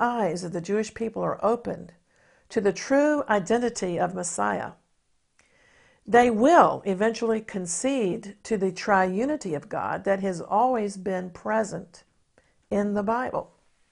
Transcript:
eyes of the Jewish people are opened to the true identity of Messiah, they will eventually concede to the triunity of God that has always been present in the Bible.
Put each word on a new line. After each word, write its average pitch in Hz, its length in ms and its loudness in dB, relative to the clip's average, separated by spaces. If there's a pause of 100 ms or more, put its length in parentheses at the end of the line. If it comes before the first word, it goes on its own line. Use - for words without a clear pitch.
eyes 214 420 0
of 170 100 -8
the 170 100 -4
Jewish 214 320 -2
people 220 280 -6
are 170 220 -4
opened 202 480 -2 (560)
to 220 140 -2
the 196 100 4
true 285 560 2
identity 214 680 0
of 175 160 -2
Messiah, 185 560 -4 (1400)
they 240 220 6
will 220 560 6
eventually 220 560 0
concede 202 1000 -4
to 220 160 -2
the 190 120 0
triunity 190 880 0
of - 140 -10
God 143 340 -4
that 196 160 0
has 190 180 -2
always 214 600 0
been 185 320 -4
present 214 760 -4 (640)
in 208 220 0
the 202 100 -2
Bible. 233 520 -4 (380)